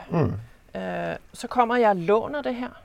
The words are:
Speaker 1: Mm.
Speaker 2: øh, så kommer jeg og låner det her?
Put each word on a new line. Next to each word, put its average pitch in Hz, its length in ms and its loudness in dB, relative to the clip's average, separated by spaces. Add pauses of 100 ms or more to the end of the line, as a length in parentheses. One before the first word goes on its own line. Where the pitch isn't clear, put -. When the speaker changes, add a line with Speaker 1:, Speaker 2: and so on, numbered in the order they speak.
(120)
Speaker 1:
Mm. 156 220 2 (480)
Speaker 2:
øh, 175 340 -6 (180)
så - 140 -10
kommer 240 280 2
jeg 240 140 6
og 202 60 4
låner 220 460 0
det 254 140 -4
her? 247 140 -6 (160)